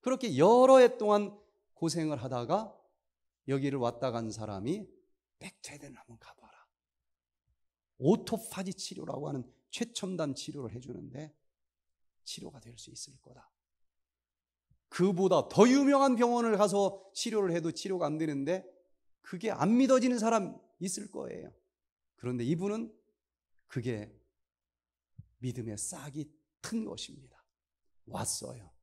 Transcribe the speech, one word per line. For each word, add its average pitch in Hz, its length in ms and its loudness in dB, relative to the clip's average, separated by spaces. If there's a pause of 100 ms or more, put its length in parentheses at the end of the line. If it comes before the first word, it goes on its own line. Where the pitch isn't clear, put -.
그렇게 247 360 -2
여러 247 420 10
해 247 180 8
동안 208 400 0 (380)
고생을 156 480 -4
하다가 131 540 -2 (720)
여기를 139 300 -2
왔다 120 340 -2
간 113 180 -6
사람이 107 560 -6 (520)
"백퇴된 143 580 -18
한번 113 220 -20
가봐라. - 480 -20 (1300)
오토파지 190 760 -2
치료라고 - 540 -10
하는 135 220 -8 (200)
최첨단 185 640 -6
치료를 135 400 -10
해주는데 131 600 -14 (920)
치료가 - 360 -16
될 120 160 -20
수 - 140 -20
있을 - 320 -18
거다." - 280 -20 (1400)
그보다 180 580 2
더 220 200 8
유명한 269 460 4
병원을 233 420 2
가서 196 580 0
치료를 202 400 -2
해도 165 180 -2
치료가 180 340 -4
안 151 120 -4
되는데 156 460 -2 (640)
그게 196 220 -6
안 190 260 2
믿어지는 247 420 4
사람 214 400 0 (220)
있을 - 300 -8
거예요. - 420 -12 (640)
그런데 120 280 -6
이분은 202 460 -4 (760)
그게 110 440 -8 (1300)
믿음의 117 360 -8
싹이 143 560 -12 (300)
튼 220 240 -6
것입니다. - 580 -16 (640)
왔어요. 113 640 -8 (120)